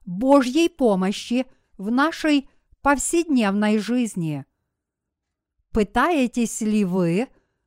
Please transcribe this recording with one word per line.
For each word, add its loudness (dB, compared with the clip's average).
Божьей 2
помощи -2
в -8
нашей 0
повседневной 0
жизни? -4
Пытаетесь 0
ли 0
вы 0